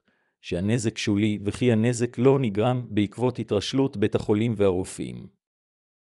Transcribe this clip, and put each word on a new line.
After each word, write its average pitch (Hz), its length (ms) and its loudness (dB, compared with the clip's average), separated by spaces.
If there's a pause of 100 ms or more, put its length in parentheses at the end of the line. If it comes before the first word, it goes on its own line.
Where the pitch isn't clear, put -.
(420)
שהנזק 104 560 -2
שולי 104 460 0
וכי 117 280 0
הנזק 117 460 0
לא 135 220 4
נגרם 120 500 0
בעקבות 107 500 0
התרשלות 123 580 0
בית 104 180 0
החולים 110 420 0
והרופאים. 87 720 -2 (760)